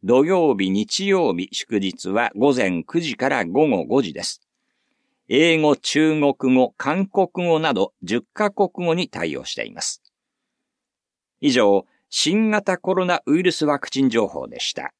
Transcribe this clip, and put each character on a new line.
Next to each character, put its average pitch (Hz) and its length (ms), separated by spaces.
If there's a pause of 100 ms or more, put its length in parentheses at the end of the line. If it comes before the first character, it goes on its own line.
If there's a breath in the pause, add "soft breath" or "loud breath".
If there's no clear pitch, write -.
土 127 220
曜 170 280
日、 95 160
日 143 380
曜 170 260
日、 90 160
祝 - 300
日 95 300
は 113 260
午 131 180
前 123 300
九 - 160
時 151 160
か 131 140
ら 120 160
午 123 200
後 104 180
五 131 180
時 87 100
で - 100
す。 - 200 (880)
英 160 300
語、 151 160
中 156 380
国 139 420
語、 127 220
韓 175 300
国 180 420
語 160 100
な 156 140
ど 98 300
十 107 200 (120)
カ 208 160
国 196 180 (180)
語 165 80
に 180 140
対 78 300
応 65 80
し - 80
て 57 120
い 50 60
ま - 80
す。 - 220 (1400)
以 143 100
上、 101 360 (300)
新 214 340
型 208 280
コ 185 160
ロ 185 120
ナ 175 200
ウ 147 120
イ 185 40
ル 180 80
ス 156 160
ワ 147 140
ク - 100
チ 135 100
ン 135 80
情 110 200
報 65 180
で 60 140
し - 120
た。 71 280